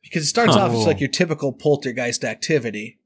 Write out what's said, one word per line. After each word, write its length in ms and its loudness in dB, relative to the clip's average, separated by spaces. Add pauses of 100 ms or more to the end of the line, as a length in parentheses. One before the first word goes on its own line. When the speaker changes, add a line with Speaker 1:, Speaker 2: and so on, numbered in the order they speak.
Speaker 1:
Because 180 -4
it 60 -2
starts 260 4
Speaker 2:
Huh. 80 6
Speaker 1:
off 80 2
as, 160 2
like, 100 2
Speaker 3:
Cool. 60 -6
Speaker 1:
your 80 -2
typical 420 -2
poltergeist 720 -2
activity. 800 -4